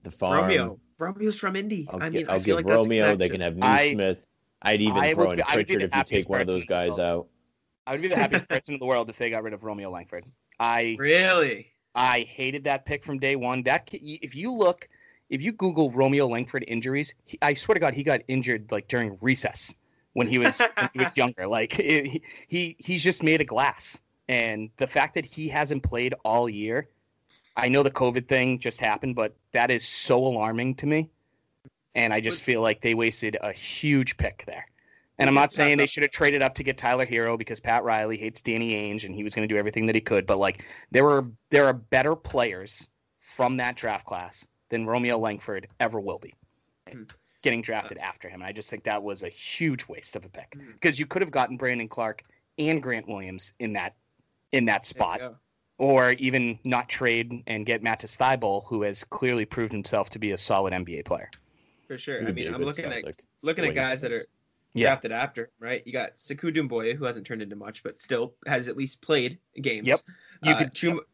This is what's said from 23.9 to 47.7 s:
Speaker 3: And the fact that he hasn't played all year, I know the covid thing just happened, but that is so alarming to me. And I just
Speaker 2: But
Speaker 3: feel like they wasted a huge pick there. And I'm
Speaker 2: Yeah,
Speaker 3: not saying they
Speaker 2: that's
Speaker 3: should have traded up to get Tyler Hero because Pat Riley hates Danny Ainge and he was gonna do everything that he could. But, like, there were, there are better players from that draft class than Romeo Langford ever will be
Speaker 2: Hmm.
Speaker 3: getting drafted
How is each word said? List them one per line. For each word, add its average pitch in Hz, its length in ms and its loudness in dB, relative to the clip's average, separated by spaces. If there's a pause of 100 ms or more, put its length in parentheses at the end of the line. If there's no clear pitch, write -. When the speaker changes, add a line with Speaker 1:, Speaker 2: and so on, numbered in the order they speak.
Speaker 3:
And 110 500 -2
the 135 80 2
fact 147 280 2
that 160 120 -2
he 156 220 -10
hasn't 143 340 -2
played 123 320 -2 (100)
all 117 240 2
year, 110 400 -4 (680)
I 120 120 2
know 139 140 6
the 139 80 4
covid 123 380 0
thing 127 300 4
just 123 220 -6
happened, 117 360 -2
but 110 180 -2 (180)
that 123 180 4
is 120 160 2
so - 320 2
alarming 120 580 0
to 143 100 -6
me. 156 220 2 (840)
And 117 180 2
I 110 80 2
just 113 200 -2
Speaker 2:
But - 40 -18
Speaker 3:
feel 120 160 2
like 110 220 2
they 117 120 2
wasted 110 460 -2
a 101 120 -6
huge - 640 0
pick - 280 -4
there. - 200 -14 (520)
And 135 120 4
I'm 139 40 4
Speaker 2:
Yeah, 139 60 6
Speaker 3:
not 147 120 4
saying 147 260 4
they 143 60 4
Speaker 2:
that's - 80 -2
Speaker 3:
should 147 100 -2
have 139 100 0
traded 143 300 2
up 131 140 2
to 139 60 -8
get 131 140 -2
Tyler 127 300 0
Hero 117 320 0
because 113 200 -8
Pat 117 260 0
Riley 110 340 0
hates 110 240 -8
Danny 113 320 -2
Ainge 104 320 -6
and 95 80 -10
he 104 100 -8
was 104 100 -8
gonna 107 120 -2
do 107 100 0
everything 107 300 0
that 110 80 2
he 113 80 4
could. 95 240 0
But, 98 120 2
like, 98 240 0 (280)
there 135 140 6
were, 139 220 4 (240)
there 143 160 8
are 127 60 6
better 131 420 0
players 107 720 -4 (320)
from 127 380 -2
that 123 200 -4
draft 107 280 -4
class 90 420 -12 (220)
than 113 160 -2
Romeo 120 340 0
Langford 104 500 -4 (120)
ever 110 200 0
will 92 180 -6
be - 160 -18 (560)
Speaker 2:
Hmm. 117 140 -18 (360)
Speaker 3:
getting 117 220 2
drafted 104 340 -6